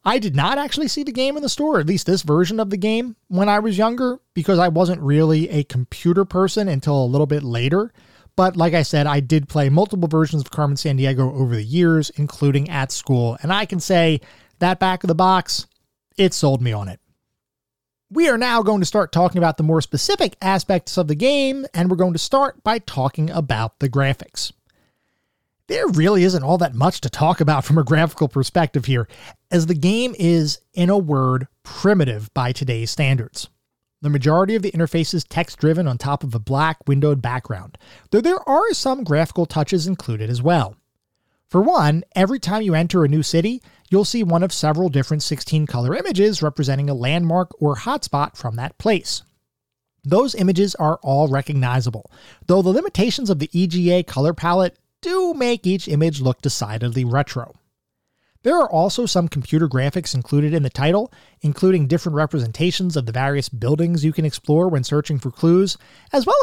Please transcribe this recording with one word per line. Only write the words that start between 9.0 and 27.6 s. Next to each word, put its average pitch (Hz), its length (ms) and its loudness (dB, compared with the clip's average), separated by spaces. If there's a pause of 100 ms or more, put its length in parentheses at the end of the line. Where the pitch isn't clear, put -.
I 147 100 0
did 143 300 0
play 143 200 0
multiple 175 400 2
versions 156 340 0
of - 100 -14
Carmen 143 240 -2
Sandiego 135 580 0
over 127 220 0
the 107 80 -4
years, 160 460 2
including 143 600 -2
at 135 220 -4
school, 120 500 -2
and 156 100 -2
I 202 140 -2
can 185 140 -4
say 165 400 2 (400)
that 180 180 0
back 185 240 0
of 190 60 -2
the 170 80 2
box, 185 500 2 (500)
it 190 160 4
sold 135 300 0
me 123 80 0
on 104 160 -6
it. 92 140 -12 (1080)
We 311 200 2
are 233 80 2
now 233 240 0
going 208 180 2
to 170 60 0
start 196 260 0
talking 180 240 2
about 170 220 2
the 165 40 0
more 160 200 2
specific 240 580 -2
aspects 190 560 -2
of 170 120 0
the 151 60 0
game, 269 600 0
and 180 160 0
we're 180 60 0
going 180 180 2
to 160 40 -2
start - 460 -2
by 226 140 0
talking 139 500 -4
about 117 520 -4
the 139 100 0
graphics. 139 600 -4 (1160)
There - 220 -2
really 180 360 4
isn't 180 180 2
all 156 140 2
that 156 180 0
much 147 280 0
to 127 80 -8
talk 165 320 0
about 151 240 2